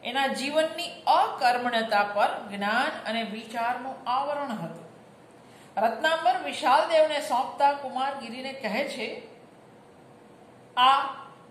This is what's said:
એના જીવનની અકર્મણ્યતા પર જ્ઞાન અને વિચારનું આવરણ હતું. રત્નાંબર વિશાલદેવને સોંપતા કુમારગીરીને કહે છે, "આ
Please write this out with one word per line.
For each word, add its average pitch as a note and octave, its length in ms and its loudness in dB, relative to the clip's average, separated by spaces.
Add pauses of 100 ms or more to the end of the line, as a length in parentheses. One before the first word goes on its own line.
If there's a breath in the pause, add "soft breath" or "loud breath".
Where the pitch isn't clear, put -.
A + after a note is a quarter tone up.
એના C4 220 0
જીવનની D#4 800 -2
અકર્મણ્યતા A#3+ 960 2
પર G3+ 540 -2
જ્ઞાન A3+ 520 -2
અને A3+ 140 -2
વિચારનું A#3 720 -6 (120)
આવરણ C#4+ 420 -2
હતું. E3 440 -10 (840 loud breath)
રત્નાંબર D#4+ 680 2
વિશાલદેવને D#4 760 4
સોંપતા C#4 520 2
કુમારગીરીને C4 800 -6
કહે A3 360 -4
છે, A3+ 340 -8 (1500)
"આ C4+ 300 6 (440)